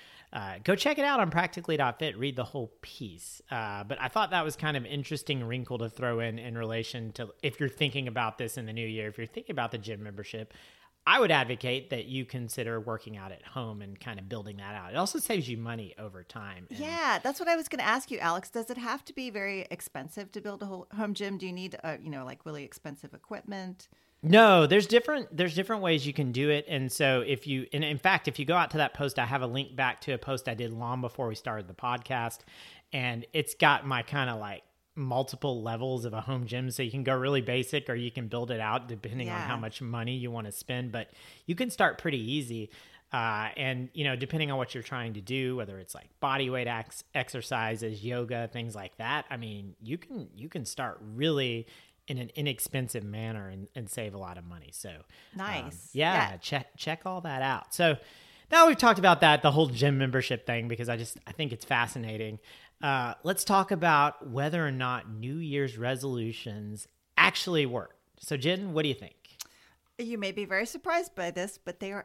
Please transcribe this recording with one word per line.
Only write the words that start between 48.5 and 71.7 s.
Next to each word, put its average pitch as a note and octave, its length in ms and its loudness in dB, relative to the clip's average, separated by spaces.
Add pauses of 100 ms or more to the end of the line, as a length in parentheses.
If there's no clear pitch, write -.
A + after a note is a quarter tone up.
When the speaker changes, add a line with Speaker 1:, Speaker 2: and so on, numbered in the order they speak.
Speaker 1:
like G2 220 -12
that, B2+ 320 -2
I C3+ 80 -4
mean, G#2 460 -10
you C3 160 -6
can, G#3 360 -12
you A#2 140 -14
can D3 160 -8
start A#2 380 -8
really B2 640 0 (400)
in C3 120 -4
an A#2+ 160 -6
inexpensive C3 680 -2
manner G#2+ 460 -6
and, F#2+ 260 -10
and A#2 140 -10
save G#2+ 260 -8
a G2 40 -10
lot F2+ 180 -10
of F2 80 -14
money. F2 280 -16
So, - 180 -12
um, D#2+ 140 -16 (320)
Speaker 2:
Nice. F#3+ 560 -6
Speaker 1:
yeah, E3+ 400 4
Speaker 2:
Yeah. F#2 40 -10
Speaker 1:
check, - 400 -4
check E3 300 -6
all F#3 160 -6
that C#3 200 -4
out. C3 320 -2
So E3 220 6 (560)
now E4 140 12
we've D#4 100 8
talked A3+ 220 8
about F3 240 8
that, D3+ 200 10
the D3+ 80 8
whole D3+ 180 6
gym C3+ 300 4
membership C3 480 0
thing, A#2 220 0
because A#2 200 -4
I A#2+ 80 0
just, A2+ 200 -6 (100)
I - 60 -12
think D3 200 -2
it's A2 120 -10
fascinating. A2 760 0 (420)
Uh, C3 400 2
let's F#3+ 220 0
talk G3 260 6
about D3+ 580 4
whether D3+ 380 0
or C#3+ 40 0
not B2+ 400 -2
New A#2+ 280 -6
Year's C#3 400 -2
resolutions A#2 1080 -4 (300)
actually F3 480 6
work. A#2+ 320 -4 (220)
So, - 180 -6
Jen, E3 380 -2
what D#3 80 2
do D3+ 60 2
you B2+ 60 2
think? G2+ 200 -16 (800)
Speaker 2:
You A#3 220 -6
may G3 140 -2
be G#3 120 -4
very G3 220 0
surprised E4+ 480 -2
by F3 160 -4
this, F#3 260 -4
but - 240 -10